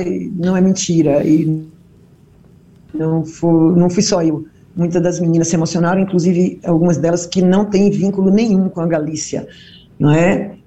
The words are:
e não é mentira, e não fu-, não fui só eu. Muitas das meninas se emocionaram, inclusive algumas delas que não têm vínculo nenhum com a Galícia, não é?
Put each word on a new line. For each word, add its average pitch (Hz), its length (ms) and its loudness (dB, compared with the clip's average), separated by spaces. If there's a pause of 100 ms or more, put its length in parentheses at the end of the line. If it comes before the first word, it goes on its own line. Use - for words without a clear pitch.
e 180 340 -6
não 180 220 -2
é 180 40 2
mentira, 165 640 2
e 156 380 0 (1300)
não 160 300 -2
fu-, 165 520 2
não 175 140 4
fui 175 120 0
só 180 220 0
eu. 151 220 -2 (300)
Muitas 170 280 0
das 175 160 -2
meninas 165 300 0
se 190 60 -2
emocionaram, 170 460 0
inclusive 180 600 0
algumas 170 340 2
delas 170 280 -2
que - 160 -2
não 190 240 2
têm 202 260 2
vínculo 190 400 0
nenhum 196 380 2
com 180 100 -10
a 165 80 -2
Galícia, 156 580 -4 (540)
não 147 120 2
é? 170 420 2 (140)